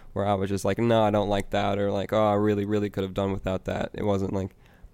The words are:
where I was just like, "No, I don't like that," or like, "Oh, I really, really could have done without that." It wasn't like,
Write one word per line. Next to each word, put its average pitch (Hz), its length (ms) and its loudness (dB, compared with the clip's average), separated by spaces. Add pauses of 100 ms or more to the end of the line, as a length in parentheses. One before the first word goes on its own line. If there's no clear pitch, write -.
(140)
where 101 120 -2
I 104 80 2
was 95 160 0
just 98 160 -4
like, 98 140 0
"No, 113 240 4
I 104 80 4
don't 104 180 2
like 101 220 -2
that," 101 260 0
or 101 140 0
like, 98 200 -2
"Oh, 107 200 4
I - 20 4
really, 104 320 2
really 104 240 0
could 98 140 -4
have 95 100 -6
done 98 180 0
without 95 340 -4
that." 95 280 -4
It - 100 -6
wasn't 98 300 0
like, 95 160 -2 (440)